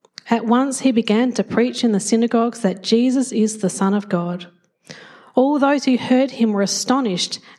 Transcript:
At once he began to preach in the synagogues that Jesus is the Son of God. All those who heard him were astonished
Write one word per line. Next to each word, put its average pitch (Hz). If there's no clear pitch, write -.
At 233
once 254
he 262
began 226
to 202
preach 240
in 226
the 196
synagogues 233
that 185
Jesus 254
is 214
the 185
Son 196
of 202
God. 175
All 285
those 277
who 254
heard 254
him 220
were 202
astonished 214